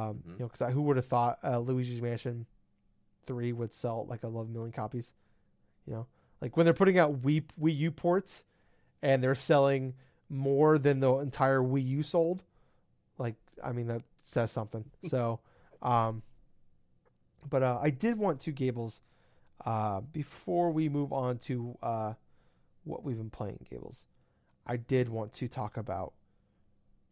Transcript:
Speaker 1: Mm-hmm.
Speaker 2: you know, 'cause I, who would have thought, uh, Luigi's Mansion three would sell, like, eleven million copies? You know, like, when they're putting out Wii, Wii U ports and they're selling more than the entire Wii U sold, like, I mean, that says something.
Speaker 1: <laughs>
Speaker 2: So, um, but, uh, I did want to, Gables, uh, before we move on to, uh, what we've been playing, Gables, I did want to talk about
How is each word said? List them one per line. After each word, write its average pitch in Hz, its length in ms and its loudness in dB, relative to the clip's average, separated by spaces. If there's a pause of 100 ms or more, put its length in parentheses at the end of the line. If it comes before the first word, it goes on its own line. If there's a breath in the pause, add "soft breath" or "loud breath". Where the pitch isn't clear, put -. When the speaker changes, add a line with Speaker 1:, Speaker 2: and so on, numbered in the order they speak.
(160)
Speaker 1:
Mm-hmm. 85 160 -14
Speaker 2:
you 98 80 -16
know, 120 80 -6
'cause - 140 -8
I, 120 100 0
who 143 100 0
would 147 140 4
have 127 100 0
thought, 120 380 2
uh, 123 140 0
Luigi's 123 440 -2
Mansion 120 440 -4 (800)
three 120 280 -4
would 117 200 -6
sell, 113 340 -4
like, 117 160 -10
eleven 113 300 -6
million 113 200 -8
copies? 117 400 -8 (760)
You - 80 -8
know, 113 120 -8 (360)
like, 131 140 -6
when 165 80 8
they're 165 100 6
putting 185 240 6
out 143 240 4
Wii, 156 220 2 (160)
Wii 156 180 2
U 160 120 0
ports - 540 -2 (580)
and 135 200 4
they're 131 120 4
selling 139 600 4 (340 soft breath)
more 139 500 4
than 135 220 4
the 131 160 6
entire 135 440 2
Wii 131 260 2
U 135 160 0
sold, 175 400 0 (760)
like, 120 180 -4 (280)
I 131 80 -4
mean, 120 140 -4
that 117 160 -4 (200)
says - 280 -2
something. 110 340 -8 (120)
Speaker 1:
<laughs> 180 120 -10
Speaker 2:
So, 117 320 -2 (420 soft breath)
um, 113 400 2 (1300)
but, 135 140 2
uh, 123 180 2
I 151 100 2
did 214 280 0
want 185 220 0
to, 175 120 -6
Gables, 120 500 -4 (600)
uh, 107 360 -2
before 165 720 -2
we 156 160 2
move 143 240 -2
on 127 280 -2
to, 120 420 -6
uh, 110 320 -4 (720)
what - 200 -8
we've 123 120 -4
been 110 140 -8
playing, - 400 -10
Gables, - 340 -14 (600)
I 123 120 -4
did 127 300 0
want 110 260 -8
to 123 140 -6
talk 107 280 -8
about 92 360 -6 (1000)